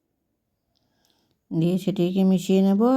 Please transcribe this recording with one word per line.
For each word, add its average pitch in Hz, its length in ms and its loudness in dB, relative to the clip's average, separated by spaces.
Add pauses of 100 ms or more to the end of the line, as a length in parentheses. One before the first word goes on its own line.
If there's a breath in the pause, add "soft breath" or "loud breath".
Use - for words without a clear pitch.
(1500)
দিয়ে 170 280 -2
সেটিকে 185 460 -2
মিশিয়ে 190 380 2
নেব 196 180 0 (160)